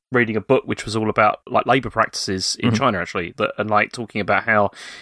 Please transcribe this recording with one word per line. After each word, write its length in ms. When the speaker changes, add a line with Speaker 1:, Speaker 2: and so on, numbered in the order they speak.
Speaker 1:
reading 260
a 40
book 260
which 180
was 120
all 120
about, 400
like, 180
labor 240
practices 680
in 120
Speaker 2:
Mm-hmm. 60
Speaker 1:
China, 220
actually, 380
that, 200
and, 140
like, 220
talking 280
about 240
how 260